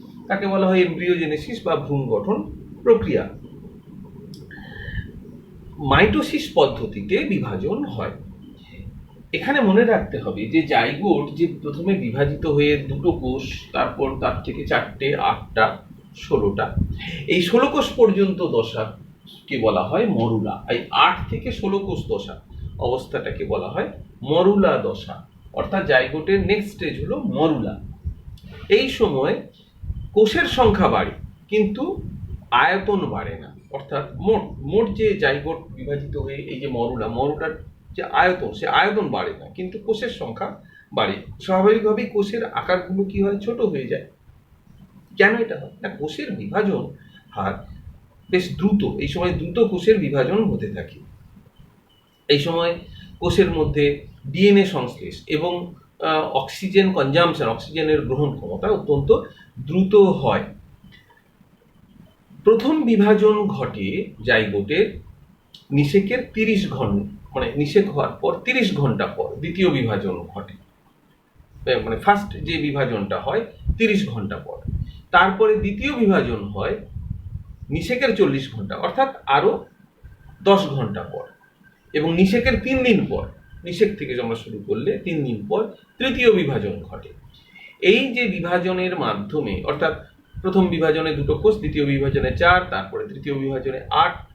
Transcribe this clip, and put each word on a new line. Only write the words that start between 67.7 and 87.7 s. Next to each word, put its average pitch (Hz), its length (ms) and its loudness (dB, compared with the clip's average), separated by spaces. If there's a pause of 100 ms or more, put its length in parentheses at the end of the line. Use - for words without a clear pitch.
হওয়ার 143 180 -2
পর - 260 -2 (100)
তিরিশ 240 320 0
ঘন্টা 110 300 0
পর - 300 -6
দ্বিতীয় 170 340 0
বিভাজন 101 520 -2
ঘটে। 101 320 -12 (1160)
এ, 117 100 2
মানে 113 160 -4
ফার্স্ট 202 360 2
যে 165 260 -6
বিভাজনটা 135 600 -2
হয় 202 260 -2 (320)
তিরিশ 208 300 2
ঘন্টা 104 280 -6
পর, - 340 -12 (400)
তারপরে 196 460 4
দ্বিতীয় 220 360 -2
বিভাজন 147 520 2
হয় 104 320 -4 (920)
নিষেকের 214 460 0
চল্লিশ 135 380 0
ঘন্টা, - 220 -8
অর্থাৎ - 400 0 (100)
আরো - 380 2 (760)
দশ 98 240 6
ঘন্টা 117 360 -4
পর, - 220 -12 (680)
এবং 156 220 0
নিষেকের 226 460 4
তিন 262 220 0
দিন 220 240 4
পর, - 220 -6 (360)
নিষেক - 340 0
থেকে 123 220 -4
আমরা 113 140 -4
শুরু 104 320 -10
করলে 143 320 -2
তিন 160 260 -4
দিন 107 220 -6
পর 208 220 0 (300)
তৃতীয় 247 340 4
বিভাজন 120 500 -2
ঘটে। - 260 -16 (720)